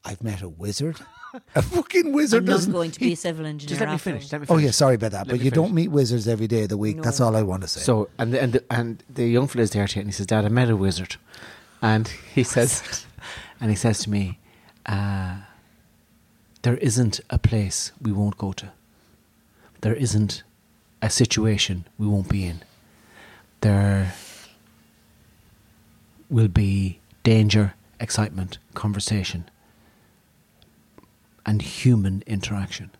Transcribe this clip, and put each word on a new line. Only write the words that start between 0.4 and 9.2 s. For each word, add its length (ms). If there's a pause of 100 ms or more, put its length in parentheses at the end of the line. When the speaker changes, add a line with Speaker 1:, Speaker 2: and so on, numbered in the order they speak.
Speaker 1:
a 80
wizard.' 560
<laughs> 40 (480)
A 60
fucking 500
wizard 320
Speaker 2:
I'm 20
not 60
Speaker 1:
doesn't 200
Speaker 2:
going 200
to 80
be 140
a 20
civil 280
engineer 260
Speaker 3:
Just 100
let 80
me 80
Speaker 2:
after 140
Speaker 3:
finish. 220
Speaker 2:
all. 60
Speaker 3:
Let 40
me 120
Speaker 1:
Oh, 40
yeah, 80
Speaker 3:
finish. 100
Speaker 1:
sorry 180
about 160
that, 160
Speaker 3:
Let 0
Speaker 1:
but 60
Speaker 3:
me 140
Speaker 1:
you 40
Speaker 3:
finish. 40 (120)
Speaker 1:
don't 80
meet 140
wizards 400
every 180
day 160
of 60
the 80
week. 220
Speaker 2:
No. 40
Speaker 1:
That's 180
all 140
I 80
wanna 240
say. 140
Speaker 3:
So, 280 (120)
and 120
the, 80
and 120
the, 200
and 300 (100)
the 140